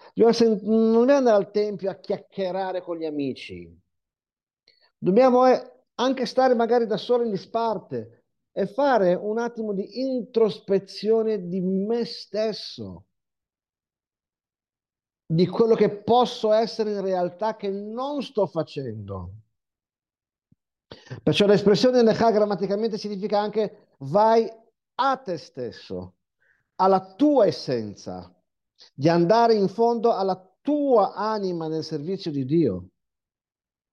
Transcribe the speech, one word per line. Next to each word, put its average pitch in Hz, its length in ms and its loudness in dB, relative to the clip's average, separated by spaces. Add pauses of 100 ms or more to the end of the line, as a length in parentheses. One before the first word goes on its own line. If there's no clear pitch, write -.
(140)
Bisogna 226 200 4
sen-, 226 300 2
non 226 460 4
è 285 60 6
andare 247 200 4
al 202 160 0
tempio 208 380 -4
a 175 60 -8
chiacchierare 185 840 -6
con 175 160 -8
gli 160 80 -8
amici. 127 640 -8 (1300)
Dobbiamo, 247 480 4
eh, - 380 0 (120)
anche 254 300 -2
stare 254 300 2
magari 233 300 0
da 202 120 -4
soli 240 280 -2
in 220 60 -4
disparte 190 920 -6 (280)
e 190 140 -4
fare 202 480 2
un 208 240 -4
attimo 226 360 -6
di 196 280 -8
introspezione 220 1400 -2
di 175 160 -4
me 202 440 -2
stesso, 151 1000 -8 (2250)
di 170 200 2
quello 226 300 2
che 208 260 0
posso 233 500 0
essere 214 400 0
in 202 100 -4
realtà 185 540 -4
che 208 140 -8
non 226 540 -8
sto 190 240 -2
facendo. 107 840 -8 (1900)
Perciò 156 240 2
l'espressione 208 560 4
lecha 220 300 4
grammaticalmente 208 680 -2
significa 208 420 -4
anche 208 500 -4 (100)
"vai 214 500 2 (460)
a 262 220 0
te 185 200 -8
stesso, 98 800 -12 (600)
alla 190 380 2
tua 277 320 4
essenza". 104 880 -6 (600)
di 139 160 0
andare 214 440 4
in 196 140 2
fondo 233 460 0
alla 185 280 -2 (200)
tua 277 520 2
anima 190 540 -4
nel 156 160 -4
servizio 165 480 -8
di 139 140 -4
Dio. 123 440 0 (1040)